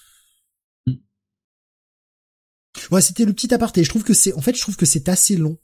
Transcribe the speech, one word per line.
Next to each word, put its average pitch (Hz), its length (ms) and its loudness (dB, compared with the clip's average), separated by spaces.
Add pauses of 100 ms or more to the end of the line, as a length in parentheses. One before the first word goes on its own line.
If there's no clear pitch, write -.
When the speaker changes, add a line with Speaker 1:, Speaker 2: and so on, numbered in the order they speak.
(880)
Speaker 1:
Mm. 127 60 0 (2000)
Speaker 2:
Ouais, 190 80 4
c'était 226 240 0
le 208 80 2
petit 254 200 -4
aparté. 226 300 0
Je 151 60 2
trouve 214 160 -4
que 214 100 2
c'est, - 200 2
en 156 60 -6
fait, 240 140 0
je - 60 -6
trouve 202 160 -6
que 170 100 2
c'est 151 220 0
assez 185 280 2
long, 160 280 -2